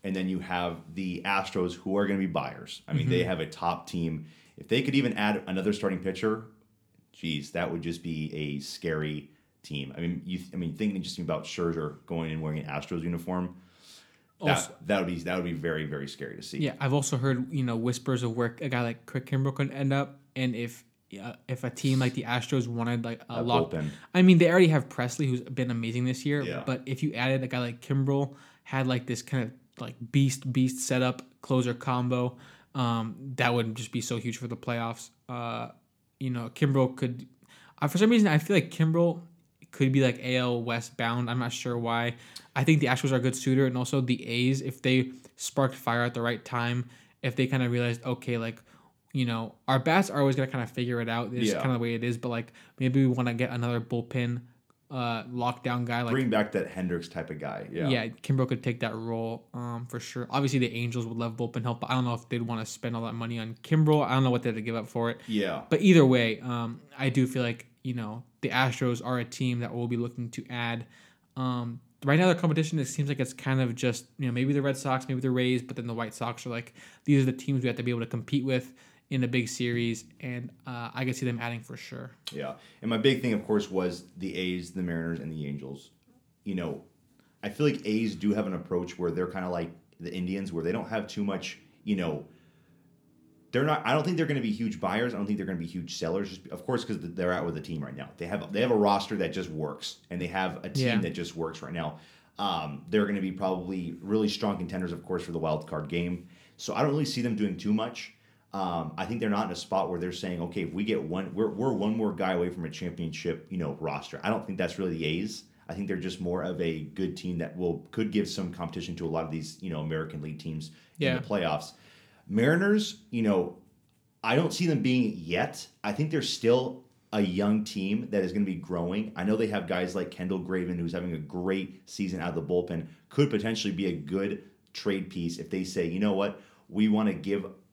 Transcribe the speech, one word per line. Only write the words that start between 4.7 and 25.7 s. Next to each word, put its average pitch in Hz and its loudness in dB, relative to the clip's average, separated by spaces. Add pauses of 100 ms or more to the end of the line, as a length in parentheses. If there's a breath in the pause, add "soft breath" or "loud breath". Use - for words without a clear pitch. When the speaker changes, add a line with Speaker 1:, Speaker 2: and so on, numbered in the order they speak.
Speaker 1:
could 135 2
even 127 4
add 104 2
another 92 0
starting 92 -2
pitcher, 107 -2 (680)
geez, 76 -4
that 85 -2
would 82 -4
just 82 -6
be 78 -4
a 73 -4
scary 76 -6 (320 soft breath)
team. 69 -8
I 80 -8
mean, 85 -2
you 90 -6
th-, - -12
I - -8
mean, 82 -4
thinking 101 -2
just - -8
about 82 -4
Scherzer 82 -2 (100)
going 82 -4
and 78 -4
wearing 78 -2
an 71 -6
Astros 73 -6
uniform, 87 -4 (880 loud breath)
that, 139 2
Speaker 2:
Also - 2 (120)
Speaker 1:
that 98 2
would 90 0
be, 87 -2
that 90 -2
would 92 -2
be 85 -2
very, 78 -2
very 71 -6
scary 69 -10
to - -14
see. - -10
Speaker 2:
Yeah, 143 0
I've 135 0
also 143 2
heard, 127 0
you 143 0
know, 120 0
whispers 123 0
of 113 -2
where 120 0
a 143 -4
guy 127 0
like 117 -4
Craig - -6
Kimbrel 135 0
could 139 -2
end 139 0
up, 139 -2 (180)
and 127 0
if, 117 -8 (360)
uh, 120 -10 (160)
if 127 -4
a - 0
team 131 2
like 127 2
the - -4
Astros 120 0
wanted, 117 -2
like, 117 -6
a 117 -6
Speaker 1:
That 117 -2
Speaker 2:
lock, 120 4
Speaker 1:
bullpen. 78 -4 (260 loud breath)
Speaker 2:
I 180 6
mean, 185 12
they 165 8
already 180 10
have 151 4
Presley, 123 -2
who's 123 2
been 123 -2